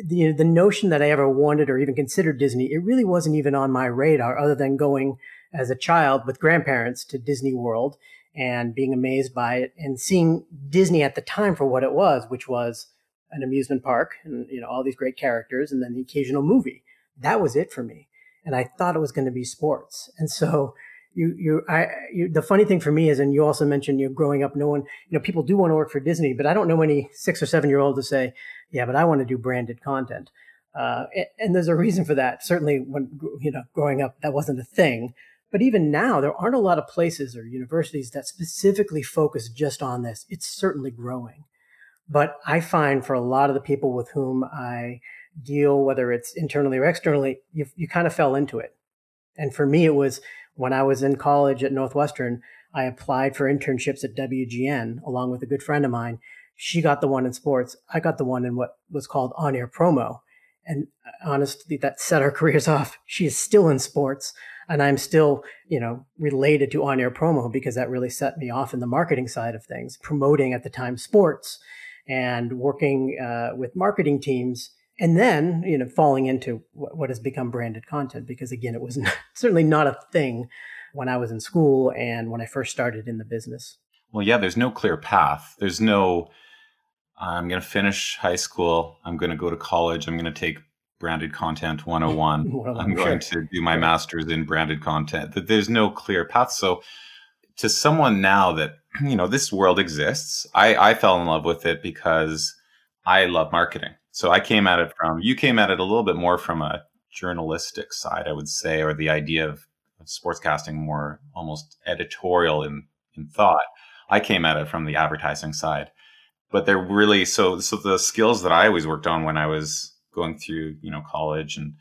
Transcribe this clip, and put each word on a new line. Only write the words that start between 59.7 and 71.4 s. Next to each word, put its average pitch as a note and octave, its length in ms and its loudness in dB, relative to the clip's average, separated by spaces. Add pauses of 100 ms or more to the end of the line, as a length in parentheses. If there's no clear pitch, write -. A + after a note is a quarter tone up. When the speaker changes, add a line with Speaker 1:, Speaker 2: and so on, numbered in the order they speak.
Speaker 1:
And D3+ 220 -6 (360)
honestly, C#3+ 520 -2
that C3+ 240 -4
set D3+ 220 2
our C#3 80 4
<laughs> C#3 80 -10
careers D3+ 280 4
off. C#3+ 400 0
She - 180 -4
is C3 140 -2
still G3+ 300 4
in C#3 100 4
sports, C#3 540 -4 (360)
and D3+ 140 2
I'm C#3 160 4
still, D3+ 460 4 (240)
you D3+ 100 -2
know, A#2+ 280 -6 (120)
related C#3 540 2
to D3 120 0
on-air B2+ 280 0
promo C#3 400 0
because B2+ 240 -4
that B2 140 -2
really B2+ 200 -4
set - 280 -6
me B2+ 120 -8
off C3 240 -4
in B2+ 60 -4
the B2 60 -4
marketing C3 420 0
side A#2 260 -6
of A2+ 100 -14
things, B2 380 -14
promoting C#3 500 2
at A#2+ 120 -6
the B2+ 60 -10
time B2+ 260 -6
sports - 640 0 (480)